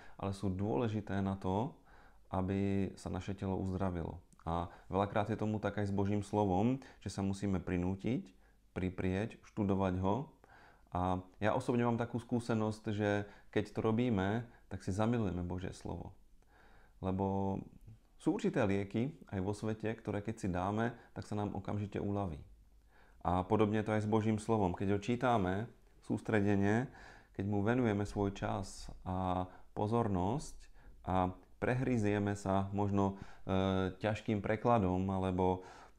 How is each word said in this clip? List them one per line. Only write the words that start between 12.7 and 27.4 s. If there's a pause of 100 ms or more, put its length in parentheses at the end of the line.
že (240)
keď
to
robíme, (240)
tak
si
zamilujeme
Božie
slovo. (880)
Lebo (640)
sú
určité
lieky (240)
aj
vo
svete,
ktoré
keď
si
dáme, (160)
tak
sa
nám
okamžite
uľaví. (880)
A
podobne
to
aj
s
Božím
slovom.
Keď
ho
čítame (400)
sústredene, (480)
keď